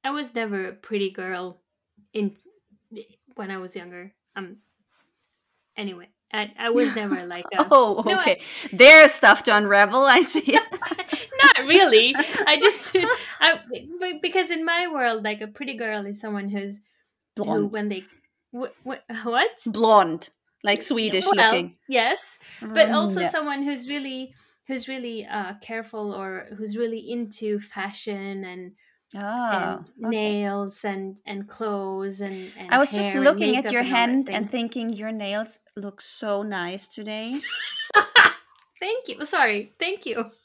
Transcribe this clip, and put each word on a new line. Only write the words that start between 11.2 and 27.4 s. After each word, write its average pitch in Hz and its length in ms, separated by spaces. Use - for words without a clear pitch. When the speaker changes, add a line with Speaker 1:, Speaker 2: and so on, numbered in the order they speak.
Speaker 1:
really. 277 500
I 302 420
just, 403 300
<laughs> - 220
I, 320 200
be-, 339 500
because 349 300
in 320 140
my 339 240
world, 240 340
like, 214 200
a 214 40
pretty 247 300
girl 214 300
is 202 140
someone 202 280
who's, 202 320
who 208 80
Speaker 2:
Blonde. 208 280
Speaker 1:
when 208 160
they, 190 140
wh-, 247 220
wh-, 233 420
what? 262 240
Speaker 2:
Blonde, 208 640
like, 208 200
Swedish 214 440
Speaker 1:
Well, 214 260
Speaker 2:
looking. 175 240
Speaker 1:
yes, 262 500
but 226 280
also 370 300
Speaker 2:
Mm. 349 100
Speaker 1:
someone 294 320
who's 277 260
really, 269 460
who's 254 220
really, 240 380
uh, 202 340
careful 220 540
or 190 320
who's 208 200
really 226 340
into 214 480